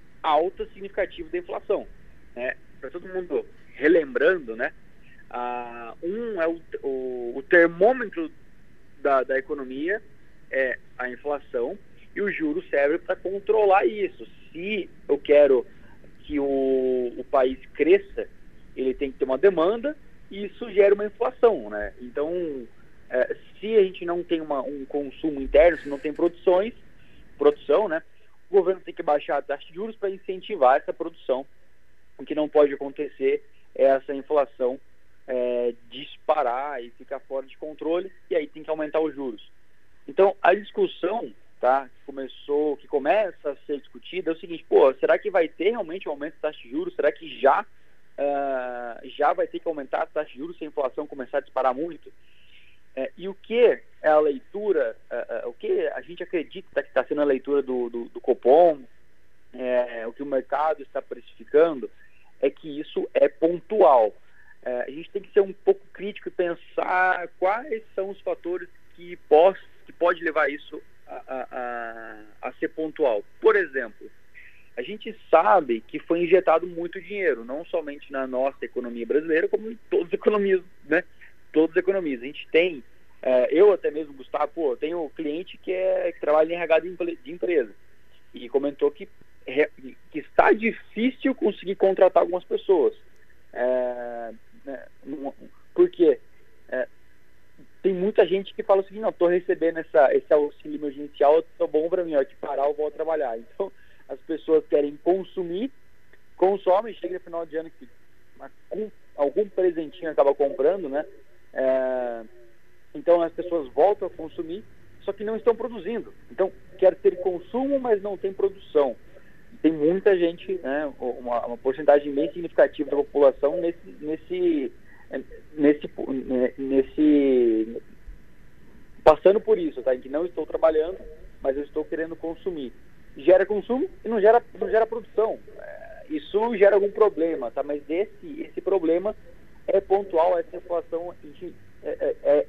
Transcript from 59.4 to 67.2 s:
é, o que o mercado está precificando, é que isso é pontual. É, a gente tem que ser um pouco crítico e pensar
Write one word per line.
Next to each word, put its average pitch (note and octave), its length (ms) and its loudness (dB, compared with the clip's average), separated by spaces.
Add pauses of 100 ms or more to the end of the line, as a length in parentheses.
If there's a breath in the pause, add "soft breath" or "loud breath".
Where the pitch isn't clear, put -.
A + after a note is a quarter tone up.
é, B2 540 -2
o A#2 40 -12
que C#3+ 120 -10
o - 20 -10
mercado C#3+ 560 -2
está C3+ 180 -10
precificando, C3 880 0 (540 soft breath)
é C#3 80 2
que D3 300 -12
isso - 340 -6
é C#3 140 4
pontual. E3 840 4 (500 soft breath)
É, B2 200 -6
a - 80 -10
gente D#3 200 -14
tem G3 120 -8
que - 100 -20
ser G#3 80 4
um G3 120 0
pouco F#3+ 280 0 (120)
crítico G3 360 -10
e E3+ 40 -16
pensar F3+ 960 -2 (100)